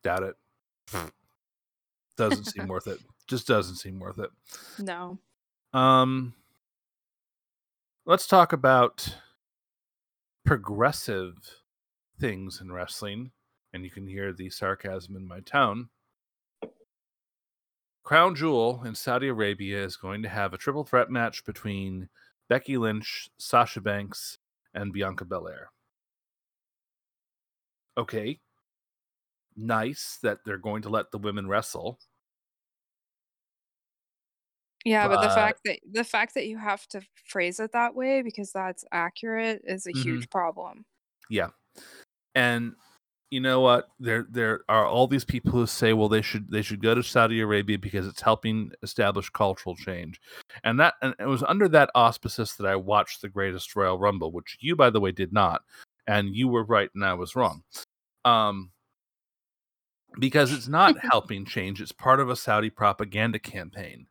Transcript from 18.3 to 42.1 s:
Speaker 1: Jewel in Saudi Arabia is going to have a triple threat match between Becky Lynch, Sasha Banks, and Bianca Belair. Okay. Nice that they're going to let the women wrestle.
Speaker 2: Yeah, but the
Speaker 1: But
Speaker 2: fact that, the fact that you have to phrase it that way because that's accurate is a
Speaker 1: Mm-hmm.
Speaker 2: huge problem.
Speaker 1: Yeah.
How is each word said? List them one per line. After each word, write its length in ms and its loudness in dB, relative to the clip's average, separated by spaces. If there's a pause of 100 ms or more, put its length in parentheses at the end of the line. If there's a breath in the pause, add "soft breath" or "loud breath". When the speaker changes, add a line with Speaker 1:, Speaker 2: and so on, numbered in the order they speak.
Speaker 1:
Jewel 500 2
in 120 -8
Saudi 320 -2
Arabia 560 -2
is 120 -10
going 260 -10
to 60 -8
have 240 -4
a 60 -12
triple 260 -6
threat 260 2
match 340 -4
between 640 -8 (400 soft breath)
Becky 280 0
Lynch, 640 -4
Sasha 420 2
Banks, 580 -6 (360)
and 180 -6
Bianca 320 -6
Belair. 460 -10 (2250)
Okay. 440 -6 (1160)
Nice 680 -4
that 220 0
they're 140 -6
going 240 -6
to 60 -10
let 220 -2
the 80 -10
women 280 -6
wrestle. 540 -6 (2750)
Speaker 2:
Yeah, 220 4
but 140 4
the 80 4
Speaker 1:
But 60 2
Speaker 2:
fact 300 2
that, 140 -4 (120)
the 140 -2
fact 300 -2
that 120 -4
you 120 -10
have 300 -6
to 140 -14 (240)
phrase 340 -4
it 120 -6
that 220 0
way 280 0
because 280 -10
that's 400 -8
accurate 760 -4
is 220 -8
a 60 -10
Speaker 1:
Mm-hmm. 100 -4
Speaker 2:
huge 280 -4
problem. 540 -6 (460)
Speaker 1:
Yeah. 200 -2 (840 loud breath)